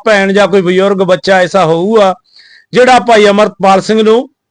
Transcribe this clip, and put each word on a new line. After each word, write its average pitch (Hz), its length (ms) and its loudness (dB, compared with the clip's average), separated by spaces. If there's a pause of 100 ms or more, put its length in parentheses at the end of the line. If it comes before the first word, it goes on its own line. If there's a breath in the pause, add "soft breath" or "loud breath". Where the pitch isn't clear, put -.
ਭੈਣ 196 280 0
ਜਾਂ 202 140 2
ਕੋਈ 190 140 0
ਬਜ਼ੁਰਗ 190 440 -2
ਬੱਚਾ 185 360 0
ਐਸਾ 180 240 0
ਹੋਊਗਾ 190 480 0 (600 soft breath)
ਜਿਹੜਾ 247 260 2
ਭਾਈ 214 280 2
ਅਮਰਪਾਲ 202 540 0
ਸਿੰਘ 220 220 -2
ਨੂੰ 220 260 0 (220)